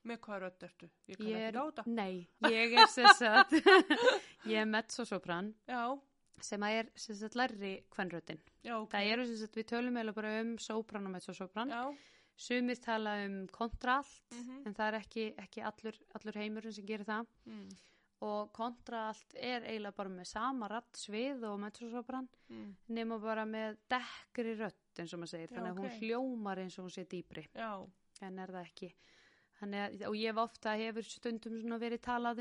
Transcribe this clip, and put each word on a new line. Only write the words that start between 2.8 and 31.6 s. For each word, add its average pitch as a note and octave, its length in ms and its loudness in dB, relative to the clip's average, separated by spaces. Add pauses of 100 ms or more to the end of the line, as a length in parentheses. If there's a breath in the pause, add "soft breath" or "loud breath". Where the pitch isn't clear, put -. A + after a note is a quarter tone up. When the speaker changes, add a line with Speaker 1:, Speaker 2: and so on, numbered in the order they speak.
Speaker 2:
sem C4 180 6
sagt, C4+ 440 10
<laughs> F#4 960 8
ég A3 100 2
er A3 100 2
mezzosopran G#3+ 880 -2 (140)
Speaker 1:
Já. B3+ 320 -2 (400)
Speaker 2:
sem G#3 200 -6
að G#3 100 2 (100)
er A3+ 160 -6
sem - 180 -10
sagt G#3+ 220 -8
lægri G3+ 540 -2
kvenröddin. E3 500 -6 (240)
Speaker 1:
Já, A3+ 160 -4
ok. G#3+ 100 -10
Speaker 2:
Það G#3 220 2
eru B3 140 0
sem A#3 100 -4
sagt, A3 180 -8
við A3 140 -4
tölum B3 280 0
eiginlega A3 180 -2
bara G#3+ 260 -2
um A3+ 180 -4
sopran A3 480 -4
og F#3+ 60 -4
mezzosopran. F#3 560 -6
Speaker 1:
Já. C4 260 -4 (460 loud breath)
Speaker 2:
Sumir B3 400 0
tala G#3+ 460 0
um G3 220 -6
kontraalt, B3+ 760 -2 (100)
Speaker 1:
Mhm. B3+ 340 -12
Speaker 2:
en G#3 80 -6
það G#3+ 200 0
er A3 60 -4
ekki, G#3+ 360 -6
ekki G3+ 260 -14
allur, G#3+ 320 -8 (200)
allur G#3+ 180 -10
heimurinn G#3+ 400 -6
sem G3+ 140 -12
gerir G#3 180 -6
það. A3 220 -4 (200)
Speaker 1:
Mm. G#3 220 -14 (540 loud breath)
Speaker 2:
Og G#3 320 -4
kontraalt A3+ 800 -6
er B3 240 -4
eiginlega G#3+ 340 -8
bara G3 140 -6
með F3+ 180 -10
sama A#3+ 420 -2
raddsvið A#3 760 -6
og G3+ 160 -4
mezzosopran, A#3+ 680 -8 (220 loud breath)
Speaker 1:
Mm. G#3+ 260 -12 (140)
Speaker 2:
nema A3+ 320 -2
bara A3 240 -2
með A3 320 -4 (140)
dekkri A#3+ 680 -4
rödd, G#3+ 160 -4 (240)
eins E3+ 160 -8
og F3 80 -8
maður E3 80 -8
segir. E3 220 -10
Speaker 1:
Já, - 60 -12
Speaker 2:
Þannig - 180 -6
að F#3 40 -6
Speaker 1:
ok. G3 60 -4
Speaker 2:
hún A3+ 160 -8
hljómar A3+ 580 -2
eins F#3 200 -8
og F#3 80 -10
hún F3 40 -10
sé F#3 160 -10
dýpri. E3+ 480 -10
Speaker 1:
Já. G#3 320 -8 (360)
Speaker 2:
En F#3 160 -10
er F#3 100 -8
það F3+ 160 -10
ekki. F3 300 -14 (680 loud breath)
Þannig G3+ 400 -4
að, G3+ 80 -6
og G#3+ 60 -2
ég G#3+ 180 0
hef G#3+ 60 -2
ofta, A3+ 400 -2
hefur A3 260 -4
stundum A3+ 560 -6